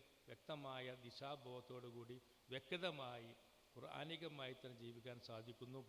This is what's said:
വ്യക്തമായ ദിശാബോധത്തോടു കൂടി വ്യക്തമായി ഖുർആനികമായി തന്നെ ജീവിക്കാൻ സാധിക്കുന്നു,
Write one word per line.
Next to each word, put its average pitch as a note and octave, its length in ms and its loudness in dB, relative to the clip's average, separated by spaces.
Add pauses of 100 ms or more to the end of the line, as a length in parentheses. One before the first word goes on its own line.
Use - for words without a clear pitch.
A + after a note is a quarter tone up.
(300)
വ്യക്തമായ C3 680 2 (100)
ദിശാബോധത്തോടു B2+ 920 0
കൂടി A#2+ 220 -2 (360)
വ്യക്തമായി C3 800 4 (440)
ഖുർആനികമായി D3 840 2
തന്നെ B2 220 -4
ജീവിക്കാൻ A#2+ 340 -2 (100)
സാധിക്കുന്നു, A#2+ 600 -2